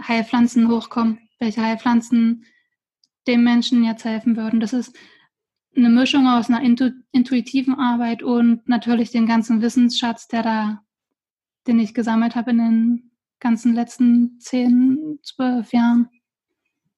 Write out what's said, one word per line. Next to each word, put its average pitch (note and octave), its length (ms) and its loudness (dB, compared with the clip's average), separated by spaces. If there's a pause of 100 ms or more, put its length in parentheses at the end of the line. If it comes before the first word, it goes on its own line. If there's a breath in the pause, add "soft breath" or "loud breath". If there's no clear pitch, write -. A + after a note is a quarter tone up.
Heilpflanzen A#3 640 0
hochkommen, A3+ 600 -4 (100)
welche A3+ 220 -4
Heilpflanzen A#3 840 0 (840 soft breath)
dem A#3+ 160 2
Menschen A#3+ 400 2
jetzt A3+ 200 -4
helfen A3 320 -2
würden. A3 240 -2
Das A3+ 140 -4
ist B3 240 -6 (800 soft breath)
eine A#3+ 140 4
Mischung B3+ 380 2
aus A#3+ 220 0
einer A#3 120 0
intu-, B3 300 0 (200)
intuitiven B3+ 640 -2
Arbeit A#3+ 480 -4
und A#3 440 0
natürlich A#3+ 440 -2
den A3+ 160 0
ganzen A3+ 340 0
Wissensschatz, A#3+ 680 -2
der A3+ 160 -6
da, G#3+ 400 -4 (840)
den A#3 120 2
ich G#3+ 140 -4
gesammelt A3+ 420 -2
habe A#3+ 160 -4
in A#3 60 2
den A#3 540 0 (280)
ganzen A#3 340 0
letzten A#3+ 680 0
zehn, C4 840 0
zwölf B3 480 -4
Jahren. A#3+ 380 2 (880)